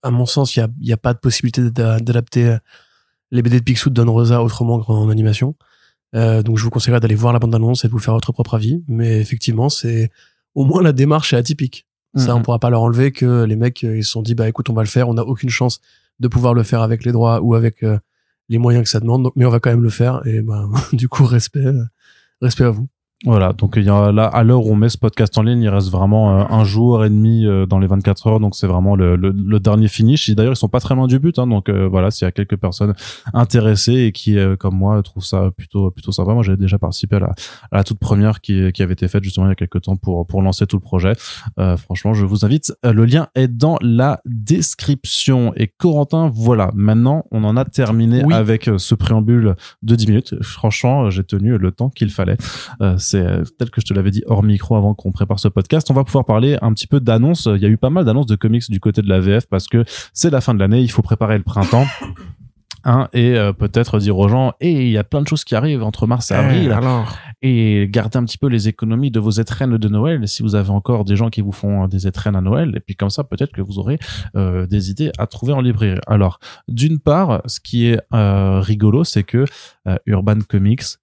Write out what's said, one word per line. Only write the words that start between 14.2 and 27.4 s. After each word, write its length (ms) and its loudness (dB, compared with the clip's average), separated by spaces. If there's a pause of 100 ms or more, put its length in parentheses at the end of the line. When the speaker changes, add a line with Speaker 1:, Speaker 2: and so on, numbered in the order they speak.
Speaker 1:
dit, « 140 -2
Bah, 140 0
écoute, 200 -6
on 40 -2
va 100 0
le 60 -2
faire. 200 0
On 60 0
n'a 80 -2
aucune 260 -4
chance 300 -2 (400)
de 80 -2
pouvoir 260 2
le 100 2
faire 180 0
avec 240 -2
les 80 0
droits 280 2
ou 140 2
avec, 280 0
euh, 140 0 (500)
les 120 -2
moyens 240 2
que 60 -2
ça 100 -2
demande. 240 0
Donc, 120 -2
mais 100 4
on 40 4
va 100 2
quand 120 0
même 120 2
le 60 2
faire. » 380 -2
Et 140 -2
bah, 280 -4
<laughs> 240 -4
du 160 -2
coup, 160 2
respect, 400 0
euh, 180 0 (580)
respect 240 2
à 40 4
vous. 180 -4 (360)
Speaker 2:
Voilà, 300 4
donc 240 -2
il 60 2
y 60 2
a, 220 4
là, 140 4
à 180 0
l'heure 220 4
où 80 2
on 20 4
met 140 4
ce 80 -6
podcast 400 0
en 40 2
ligne, 220 2
il 60 2
reste 200 0
vraiment, 520 4
euh, 80 2
un 160 4
jour 400 2
et 40 2
demi, 360 2